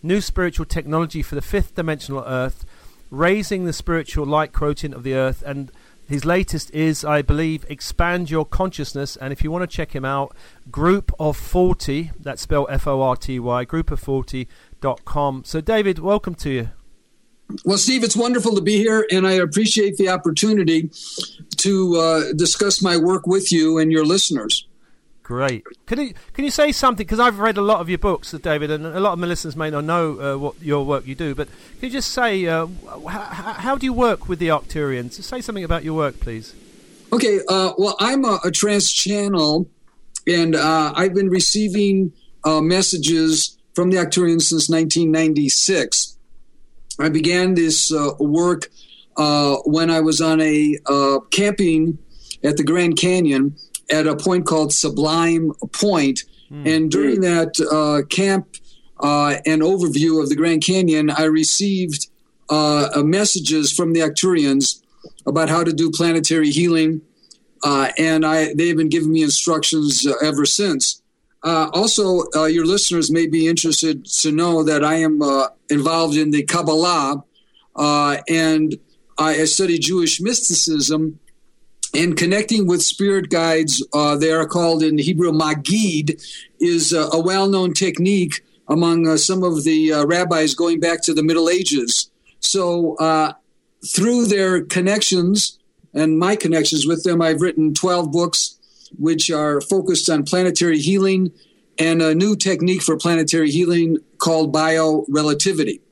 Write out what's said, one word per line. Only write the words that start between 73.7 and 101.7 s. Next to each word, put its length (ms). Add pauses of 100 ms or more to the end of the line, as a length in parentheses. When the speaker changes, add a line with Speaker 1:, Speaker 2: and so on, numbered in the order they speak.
Speaker 2:
to 260
know 320
that 180
I 140
am, 260
uh, 260 (220)
involved 460
in 160
the 120
Kabbalah, 800 (500)
uh, 420 (120)
and 480 (400)
I, 240
I 40
study 320
Jewish 440
mysticism 960 (760)
and 220
connecting 500
with 160
spirit 480
guides. 640
Uh, 240
they 160
are 160
called 360
in 140
Hebrew 360
Magid, 920 (380)
is, 320
uh, 180
a 80
well-known 540
technique 680 (280)
among, 360
uh, 120
some 260
of 220
the, 260
uh, 140
rabbis 500
going 240
back 240
to 100
the 100
Middle 260
Ages. 600 (300)
So, 560
uh, 380 (520)
through 420
their 340
connections 1000 (340)
and 240
my 200
connections 480
with 180
them, 180
I've 200
written 320
twelve 400
books, 440 (420)
which 320
are 280
focused 480
on 140
planetary 560
healing 540 (480)